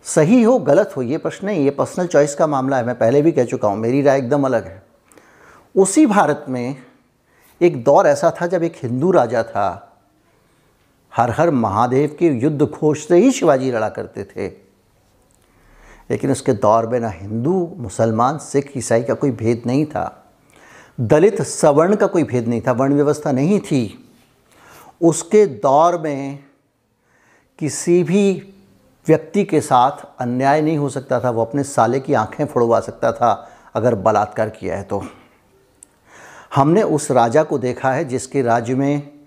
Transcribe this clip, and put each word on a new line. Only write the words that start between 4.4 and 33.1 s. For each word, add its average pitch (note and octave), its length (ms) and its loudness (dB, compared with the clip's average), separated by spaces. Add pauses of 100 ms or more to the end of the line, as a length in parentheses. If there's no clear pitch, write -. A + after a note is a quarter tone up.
अलग A#2+ 220 0
है। F2+ 180 -20 (960)
उसी F#3+ 280 4
भारत F3 440 2
में B2+ 260 -6 (880)
एक D#3 220 2
दौर D#3 240 4
ऐसा D3+ 340 2
था F3 60 -4
जब E3+ 160 -2
एक E3 100 -4 (100)
हिंदू C3 280 -2
राजा B2 320 2
था, G2 440 -4 (1300)
हर A#2+ 160 2
हर D#3+ 200 2
महादेव B2 680 0
के E3+ 80 2
युद्ध C#3 340 0
घोष - 460 -2
से F3 100 4
ही B3 140 6
शिवाजी C3+ 400 2
लड़ा A2 180 -2
करते - 340 -12
थे। - 480 -12 (1400)
लेकिन C3 200 -2
उसके C3 240 -2
दौर A2 320 2
में B2 120 -4
ना A2+ 120 -4
हिंदू, A#2+ 680 -4
मुसलमान, A#2 580 -2
सिख, C#3 400 -6
ईसाई A#2 260 0
का F3 120 -2
कोई C#3+ 180 -2
भेद A2+ 320 -2
नहीं C3+ 220 0
था, - 180 -6 (920)
दलित, D#3+ 440 2
सवर्ण D#3+ 540 2
का G3+ 120 0
कोई E3+ 180 0
भेद A#2 220 -4
नहीं A#2 140 -2
था, C3 120 -2
वर्ण C3+ 200 0
व्यवस्था D3 380 0
नहीं D3+ 300 0
थी। - 460 -6 (920)
उसके E3+ 440 2
दौर D3+ 540 2
में C#3 400 -8 (1200)
किसी E3+ 440 0
भी F#3 200 2 (840)
व्यक्ति D#3+ 380 0
के D3+ 160 0
साथ B2+ 440 0 (140)
अन्याय C3 420 0
नहीं D#3 160 0
हो C#3+ 120 -2
सकता B2+ 300 -4
था, B2 100 -2
वो A2+ 120 -2
अपने C#3 240 -2
साले A#2+ 340 0
की C#3 160 -4
आंखें A2+ 300 -2
फोड़वा A#2 360 2
सकता - 300 -4